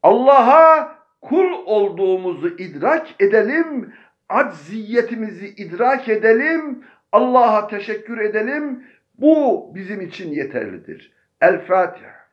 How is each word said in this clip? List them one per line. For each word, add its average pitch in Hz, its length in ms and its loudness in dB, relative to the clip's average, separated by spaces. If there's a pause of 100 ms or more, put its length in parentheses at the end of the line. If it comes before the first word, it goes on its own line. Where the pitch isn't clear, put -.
Allah'a 277 960 6 (220)
kul 359 320 0 (140)
olduğumuzu 185 800 -2
idrak 180 580 -4 (140)
edelim, 240 720 0 (340)
acziyetimizi 214 1200 -6
idrak 226 600 -4
edelim, 247 760 -2 (280)
Allah'a 233 540 2
teşekkür 220 520 -10
edelim. 247 680 -4 (340)
Bu 294 560 2
bizim 196 260 -12
için 175 300 -12
yeterlidir. 95 840 -10 (280)
El 175 200 2
Fatiha. - 580 -4 (140)